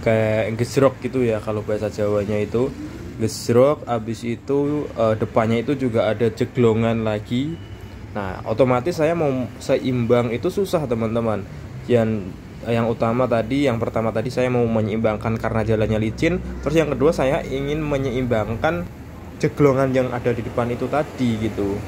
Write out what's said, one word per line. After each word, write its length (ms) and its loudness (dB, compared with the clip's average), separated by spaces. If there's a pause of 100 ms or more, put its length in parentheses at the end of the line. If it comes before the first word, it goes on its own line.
kayak 560 2
gesrok 400 2
gitu 240 0
ya 160 0
kalau 240 -4
bahasa 240 -2
Jawanya 480 0
itu. 320 0 (480)
Gesrok, 720 2
abis 380 -4
itu, 680 -2
eh, 240 2
depannya 480 2
itu 80 0
juga 400 0
ada 160 2
jeglongan 720 2
lagi. 560 -2 (560)
Nah, 320 -6
otomatis 540 2
saya 180 2
mau 400 -2
seimbang 760 2
itu 160 -2
susah, 320 0
teman-teman. 580 0 (460)
Yang, 400 2 (400)
yang 240 0
utama 320 0
tadi, 480 0
yang 80 0
pertama 320 0
tadi 180 -2
saya 220 0
mau 160 4
menyeimbangkan 720 0
karena 240 0
jalannya 360 2
licin. 440 0 (200)
Terus 120 0
yang 160 4
kedua 240 4
saya 320 2
ingin 320 -2
menyeimbangkan 1040 0 (560)
jeglongan 560 4
yang 160 4
ada 240 0
di 80 -4
depan 320 -2
itu 160 -4
tadi 480 0
gitu. 480 -2